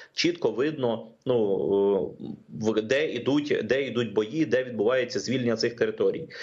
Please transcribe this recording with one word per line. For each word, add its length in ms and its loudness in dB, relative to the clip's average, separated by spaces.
чітко 380 0
видно, 560 -2
ну, 920 2
е, 60 -10
в-, 340 0
де 300 0
ідуть, 520 0
де 180 0
ідуть 300 -2
бої, 320 0
де 200 0
відбувається 560 0
звільнення 360 0
цих 200 -2
територій 520 0